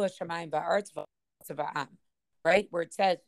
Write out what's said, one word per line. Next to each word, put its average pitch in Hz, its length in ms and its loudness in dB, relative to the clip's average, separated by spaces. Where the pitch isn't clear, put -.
hashamayim 170 400 -8
va'aretz 170 460 0
v'tzava'am," - 960 -8
right? 185 260 6
Where 170 120 -2
it 156 120 -10
says, 190 340 2